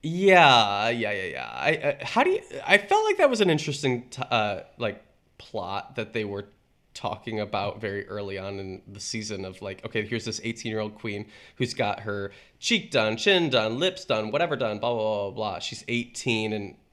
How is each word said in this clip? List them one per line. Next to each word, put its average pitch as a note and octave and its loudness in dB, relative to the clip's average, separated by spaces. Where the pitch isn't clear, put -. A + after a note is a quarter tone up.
Yeah, D3 8
yeah, A2+ -2
yeah, F#2+ -4
yeah. B1+ -8
I, B1+ -2
I, - -10
how - 0
do F#4 2
you, G4 0
I G3 6
felt G#4 2
like G#4 0
that D4 6
was A#3+ 2
an F#3+ 4
interesting C#3 -2
t-, - -10
uh, G#2+ 0
like, A2 -6
plot G2 -8
that A2 -6
they A2 -2
were G2+ -8
talking G#2+ -6
about G#2 -4
very G2+ -6
early G2 -8
on G2 -8
in F#2+ -10
the G2 -16
season G#2+ -8
of, F#2 -12
like, G2 -10
okay, G#2+ -4
here's A2+ -4
this A2+ -6
eighteen-year-old A2 -4
queen G#2 -8
who's A#2+ -2
got G#2 -2
her G2+ -6
cheek - -2
done, A2 2
chin F3 4
done, A#2 2
lips F3+ -2
done, G#2+ 0
whatever D3+ 0
done, A#2+ -2
blah, A#2+ 0
blah, A2+ -2
blah, G#2+ 0
blah, G2 -6
blah. F#2+ -4
She's - -10
eighteen A#2 -2
and G2+ -6